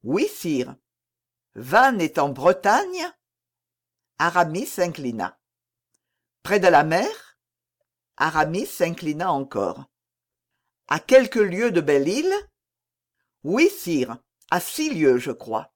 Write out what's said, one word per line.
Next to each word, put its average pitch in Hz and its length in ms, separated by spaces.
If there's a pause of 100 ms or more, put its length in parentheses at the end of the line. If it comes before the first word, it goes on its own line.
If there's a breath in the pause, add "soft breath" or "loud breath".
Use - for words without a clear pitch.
« - 0
Oui, 185 240
sire. » « 135 480 (800)
Vannes 202 460
est 160 180
en 143 100
Bretagne ? » 220 840 (1040)
Aramis 170 480
s'inclina. « 131 720 (1040)
Près 202 160
de 185 80
la 156 160
mer ? » 185 540 (800)
Aramis 160 480
s'inclina 170 680
encore. « 135 540 (1000)
À 151 120
quelques - 360
lieues 208 360
de 170 100
Belle-Île ? » 160 520 (1080)
Oui, 262 260
sire, 123 480 (340)
à 180 80
six 302 300
lieues, 147 300
je 127 120
crois. - 440